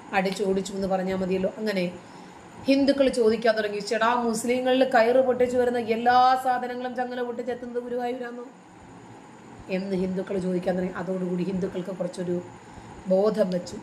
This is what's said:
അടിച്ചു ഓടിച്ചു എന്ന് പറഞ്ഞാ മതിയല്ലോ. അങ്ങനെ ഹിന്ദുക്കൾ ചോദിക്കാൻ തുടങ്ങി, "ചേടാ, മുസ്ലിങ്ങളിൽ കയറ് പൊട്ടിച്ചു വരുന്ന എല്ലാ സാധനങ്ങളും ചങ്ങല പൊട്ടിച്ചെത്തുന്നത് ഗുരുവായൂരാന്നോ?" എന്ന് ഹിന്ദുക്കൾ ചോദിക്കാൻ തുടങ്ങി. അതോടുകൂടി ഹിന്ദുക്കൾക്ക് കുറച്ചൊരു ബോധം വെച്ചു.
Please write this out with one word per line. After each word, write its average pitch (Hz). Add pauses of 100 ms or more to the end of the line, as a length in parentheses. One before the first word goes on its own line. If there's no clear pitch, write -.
(140)
അടിച്ചു 190
ഓടിച്ചു 190
എന്ന് 190
പറഞ്ഞാ 185
മതിയല്ലോ. 185
അങ്ങനെ 196 (720)
ഹിന്ദുക്കൾ 277
ചോദിക്കാൻ 226
തുടങ്ങി, 208
"ചേടാ, 220
മുസ്ലിങ്ങളിൽ 247
കയറ് 247
പൊട്ടിച്ചു 247
വരുന്ന 247
എല്ലാ 247
സാധനങ്ങളും 247
ചങ്ങല 247
പൊട്ടിച്ചെത്തുന്നത് 240
ഗുരുവായൂരാന്നോ?" 247 (1300)
എന്ന് 196
ഹിന്ദുക്കൾ 185
ചോദിക്കാൻ 185
തുടങ്ങി. 185
അതോടുകൂടി 180
ഹിന്ദുക്കൾക്ക് 185
കുറച്ചൊരു 175 (680)
ബോധം 196
വെച്ചു. 180